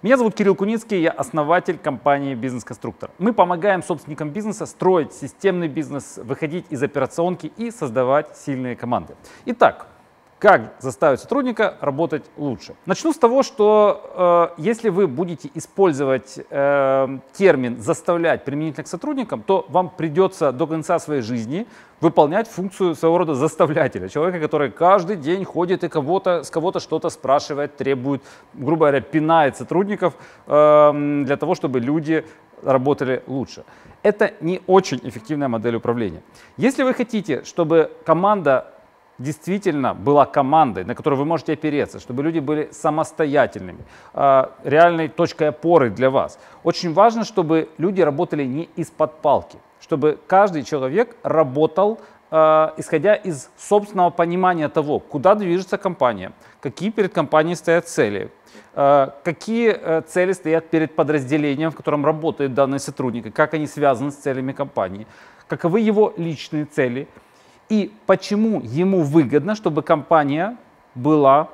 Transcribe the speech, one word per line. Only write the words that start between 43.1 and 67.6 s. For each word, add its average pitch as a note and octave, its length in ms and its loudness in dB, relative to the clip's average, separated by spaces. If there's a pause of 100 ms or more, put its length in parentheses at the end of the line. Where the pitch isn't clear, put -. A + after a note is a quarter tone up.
э, C3+ 300 4 (180)
реальной D#3+ 460 4
точкой D#3+ 400 -2
опоры D3+ 420 2
для A#2+ 200 2
вас, A2 280 -2 (240)
очень E3+ 320 -4
важно, A3 300 4
чтобы D#3+ 440 0 (100)
люди F#3 220 -2
работали D3+ 440 0
не C3+ 320 -6
из-под - 440 -4
палки, B2 380 0 (220)
чтобы D3+ 480 -2
каждый F#3 340 4
человек C#3+ 600 -4
работал, D#3+ 760 0 (320)
э, D#3 460 4
исходя D#3+ 400 0
из D#3+ 420 -8
собственного G3+ 520 0
понимания F3 580 0
того, C#3+ 320 -2
куда D3 340 0
движется F#3+ 440 -2
компания, A#2+ 520 -2 (300)
какие E3 300 -6
перед G#3 220 -2
компанией D#3 440 0
стоят E3+ 320 0
цели, G#2 420 -2 (460)
э, C#3+ 320 4 (160)
какие, A3 520 -2
э, D#3+ 260 -2
цели F3+ 280 -2
стоят E3 400 -2
перед D#3 240 0
подразделением, D3 800 0
в - 20 -14
котором D3 320 -2
работает D3+ 480 -2
данный C#3 240 0
сотрудник, B2 480 -6
и A2 60 -12
как D3+ 220 0
они D3+ 120 -4
связаны C#3 460 0
с C#3 40 -14
целями C3 360 -6
компании, G2+ 560 -6 (400)
каковы E3+ 320 0
его G#3+ 360 2
личные D#3 500 -6
цели C3 420 -2 (640)